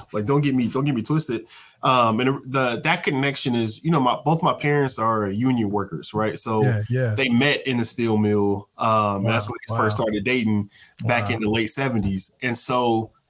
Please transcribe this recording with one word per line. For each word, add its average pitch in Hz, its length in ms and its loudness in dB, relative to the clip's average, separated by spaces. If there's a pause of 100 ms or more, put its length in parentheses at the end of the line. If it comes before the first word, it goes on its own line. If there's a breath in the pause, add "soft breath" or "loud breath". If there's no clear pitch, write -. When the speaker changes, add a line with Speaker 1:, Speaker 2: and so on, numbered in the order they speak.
(120 loud breath)
Speaker 1:
Like, 107 120 -4
don't 139 160 2
get 143 140 0
me, 120 140 0
don't 131 160 -2
get 143 100 0
me 110 80 -2
twisted. 147 440 0 (360 loud breath)
Um, 120 360 4
and 135 260 0
the, 127 380 -2
that 175 200 0
connection 139 520 -2
is, 110 300 -2
you 160 60 0
know, 156 100 2
my, 123 240 0
both 160 180 2
my 143 120 2
parents 147 440 0
are 110 300 0
union 113 420 0
workers, 98 440 -4
right? 107 240 -2
So 110 260 2
Speaker 2:
Yeah, 113 240 2
yeah. 120 260 -2
Speaker 1:
they 131 140 0
met 127 380 2
in 127 100 0
the 117 80 0
steel 113 320 2
mill, 104 520 0 (100)
um, 104 480 0
and - 0 -
that's 113 220 0
Speaker 2:
Wow, 120 40 -6
Speaker 1:
when - 60 -10 (100)
they 113 160 0
first 107 140 0
Speaker 2:
wow. 127 60 0
Speaker 1:
started 107 200 -2
dating 110 460 0 (340 loud breath)
back 110 240 0
Speaker 2:
Wow. 117 80 -2
Speaker 1:
in 113 40 -6
the 107 100 -2
late 110 180 0
seventies. 104 640 0 (100)
And 120 160 0
so 120 540 0 (180)